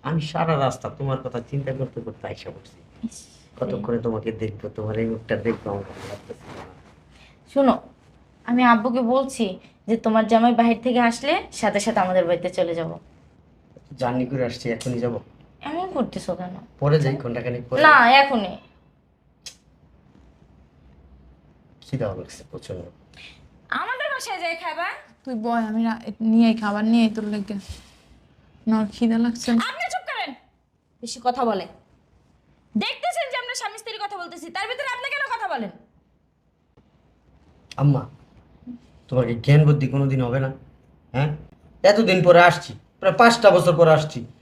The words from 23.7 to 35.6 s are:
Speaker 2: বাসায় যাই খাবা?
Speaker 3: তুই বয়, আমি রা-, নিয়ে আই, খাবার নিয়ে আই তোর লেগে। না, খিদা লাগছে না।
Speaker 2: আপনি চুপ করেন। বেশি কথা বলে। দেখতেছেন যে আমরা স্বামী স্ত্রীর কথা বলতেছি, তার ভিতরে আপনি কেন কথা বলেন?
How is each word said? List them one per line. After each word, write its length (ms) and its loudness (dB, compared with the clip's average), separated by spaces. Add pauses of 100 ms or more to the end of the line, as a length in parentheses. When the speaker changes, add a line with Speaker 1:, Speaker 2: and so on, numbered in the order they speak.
Speaker 2:
বাসায় 280 -8
যাই 140 -6
খাবা? 300 -8 (400)
Speaker 3:
তুই 100 -8
বয়, 180 -4
আমি 300 -2
রা-, 280 -4 (100)
নিয়ে 260 6
আই, 60 4
খাবার 320 -2
নিয়ে 180 4
আই 60 4
তোর 160 -6
লেগে। 280 -6 (1120)
না, 260 0
খিদা 240 0
লাগছে 340 -2
না। 60 4
Speaker 2:
আপনি 340 -4
চুপ 140 -8
করেন। 280 -8 (680)
বেশি 220 -12
কথা 220 0
বলে। 220 -2 (1120)
দেখতেছেন 540 -4
যে 60 -6
আমরা 180 -8
স্বামী 220 -10
স্ত্রীর 240 -12
কথা 160 -10
বলতেছি, 320 -14
তার 180 -8
ভিতরে 160 -8
আপনি 260 -8
কেন 280 -6
কথা 200 -6
বলেন? 120 -6 (2000)